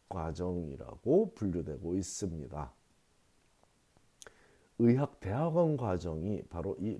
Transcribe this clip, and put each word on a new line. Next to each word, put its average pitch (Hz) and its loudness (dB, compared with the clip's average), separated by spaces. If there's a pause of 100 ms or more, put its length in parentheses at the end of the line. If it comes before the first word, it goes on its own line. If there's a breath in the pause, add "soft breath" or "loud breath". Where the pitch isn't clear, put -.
과정이라고 87 0
분류되고 85 -2
있습니다. 78 -6 (2000 loud breath)
의학 123 6
대학원 156 2
과정이 90 -2
바로 87 -4
이 104 -2